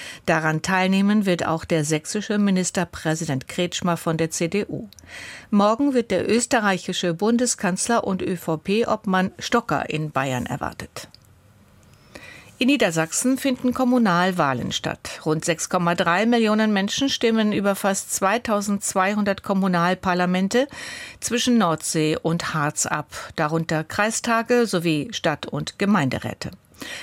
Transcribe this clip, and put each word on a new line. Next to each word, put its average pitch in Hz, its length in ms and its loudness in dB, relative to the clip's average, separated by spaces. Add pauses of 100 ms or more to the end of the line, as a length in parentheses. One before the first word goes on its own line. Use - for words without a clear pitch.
(260)
Daran 160 340 2
teilnehmen 190 640 2
wird 180 220 0
auch 160 180 -2
der 160 180 0
sächsische 156 540 -2
Ministerpräsident 170 1120 0
Kretschmer 175 480 -2
von 165 220 -2
der 165 120 -2
C 170 180 -2
D 202 200 -2
U. - 200 -8 (600)
Morgen 226 440 4
wird 240 160 0
der 185 200 0
österreichische 202 840 0
Bundeskanzler 226 880 0
und 190 160 -2
Ö-V-P-Obmann 190 1160 -2
Stocker - 500 -2
in 156 220 -4
Bayern 131 340 -2
erwartet. - 640 -8 (1500)
In 254 80 0
Niedersachsen 233 720 2
finden 254 340 0
Kommunalwahlen 180 1000 2
statt. - 540 -8
Rund 156 220 0
sechs 165 240 -2
Komma 175 240 2
drei 180 320 2
Millionen 220 480 4
Menschen 202 340 0
stimmen 220 460 2
über 196 200 2
fast 196 380 -2
zweitausendzweihundert 202 1300 0
Kommunalparlamente 185 1300 2 (520)
zwischen 240 360 2
Nordsee 160 640 2
und 165 320 -2
Harz 151 320 -2
ab, 151 220 -4 (280)
darunter 160 480 0
Kreistage 226 840 0
sowie 165 460 0
Stadt- - 340 -2
und - 320 -8
Gemeinderäte. 175 720 0 (520)